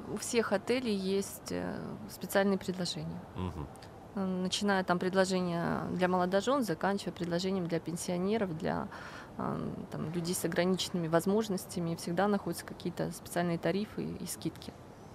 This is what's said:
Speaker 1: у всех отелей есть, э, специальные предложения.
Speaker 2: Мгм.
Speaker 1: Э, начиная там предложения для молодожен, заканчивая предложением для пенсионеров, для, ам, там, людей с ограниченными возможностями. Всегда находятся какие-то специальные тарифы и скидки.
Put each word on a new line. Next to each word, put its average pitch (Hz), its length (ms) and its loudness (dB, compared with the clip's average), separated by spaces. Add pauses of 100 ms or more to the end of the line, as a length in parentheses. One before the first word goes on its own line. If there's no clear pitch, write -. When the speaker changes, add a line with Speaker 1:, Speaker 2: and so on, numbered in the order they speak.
(120)
Speaker 1:
у - 40 -2
всех 220 360 2
отелей 233 440 2
есть, 196 560 -2
э, - 240 -2 (340)
специальные 196 480 4
предложения. 175 640 -4 (140)
Speaker 2:
Мгм. 80 320 -2 (480)
Speaker 1:
Э, 196 100 0
начиная 185 580 2
там 175 140 4
предложения 180 920 2
для 180 160 4
молодожен, 196 560 4
заканчивая 185 480 0
предложением 175 560 0
для 165 120 2
пенсионеров, 180 760 0
для, 160 320 0 (500)
ам, - 540 -2
там, 151 200 -4
людей 175 220 0
с - 100 -2
ограниченными 175 640 2
возможностями. 180 880 2
Всегда 180 320 2
находятся 196 380 0
какие-то 170 460 -4
специальные 175 460 -2
тарифы 190 460 -2
и 175 220 -6
скидки. - 460 -6 (420)